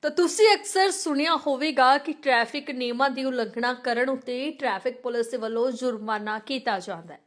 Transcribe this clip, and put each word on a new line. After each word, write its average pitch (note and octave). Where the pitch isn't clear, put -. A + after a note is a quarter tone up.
ਤਾਂ D4
ਤੁਸੀਂ F#4
ਅਕਸਰ G4
ਸੁਣਿਆ D#4
ਹੋਵੇਗਾ C#4
ਕਿ C#4+
ਟ੍ਰੈਫਿਕ C#4
ਨਿਯਮਾਂ B3
ਦੀ C4
ਉਲੰਘਣਾ B3
ਕਰਨ B3
ਉੱਤੇ C4
ਟ੍ਰੈਫਿਕ B3+
ਪੁਲਿਸ A#3+
ਦੇ B3
ਵੱਲੋਂ A3+
ਜੁਰਮਾਨਾ A3
ਕੀਤਾ A#3+
ਜਾਂਦਾ E3+
ਹੈ। -